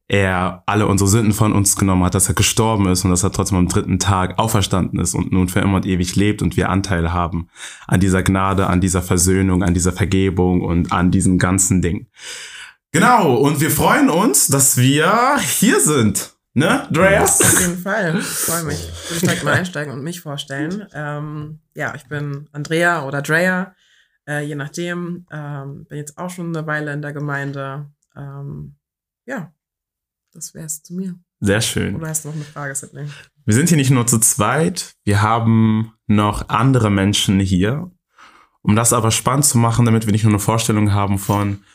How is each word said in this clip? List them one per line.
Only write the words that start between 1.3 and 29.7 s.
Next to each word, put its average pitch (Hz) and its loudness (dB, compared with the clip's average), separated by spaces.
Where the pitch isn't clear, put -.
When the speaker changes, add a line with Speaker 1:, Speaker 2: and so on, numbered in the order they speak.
Speaker 1:
von 107 2
uns 101 2
genommen 92 2
hat, 90 0
dass 95 2
er - -2
gestorben 107 2
ist 92 2
und 95 4
dass 90 2
er 92 0
trotzdem 95 -2
am 90 4
dritten 95 0
Tag 92 0
auferstanden 98 0
ist 90 -2
und 87 -2
nun 92 2
für 98 0
immer 98 2
und 90 -2
ewig 90 -2
lebt 101 2
und 90 0
wir 92 0
Anteil 87 0
haben 85 -2
an 90 2
dieser 92 2
Gnade, 95 0
an 90 2
dieser 92 0
Versöhnung, 92 2
an 87 2
dieser 90 0
Vergebung 90 2
und 85 0
an 90 2
diesem 90 2
ganzen 92 2
Ding. 87 -2
Genau, 190 4
und 143 2
wir 147 0
freuen 214 2
uns, 208 2
dass 131 2
wir 185 2
hier 220 2
sind. 110 0
Ne, 220 0
Dreas? 190 2
Speaker 2:
Auf - 4
jeden 180 -2
Fall, 190 -2
ich - -6
freue - -4
mich. 147 -6
Ich - -10
will 165 -6
direkt 175 0
mal 147 0
einsteigen 151 -4
und 127 -10
mich 175 -10
vorstellen. 151 -8
Ähm, 151 -10
ja, 143 -8
ich 143 -18
bin 143 -8
Andrea 160 -2
oder 139 -6
Drea, 180 0
äh, 147 -6
je 151 -8
nachdem. 175 -8
Ähm, 147 -12
bin 147 -12
jetzt 147 -14
auch 180 -8
schon 170 -8
eine 156 -6
Weile 151 -6
in 147 -6
der 147 -10
Gemeinde. 139 -8
Ähm, 139 -14
ja, 233 -12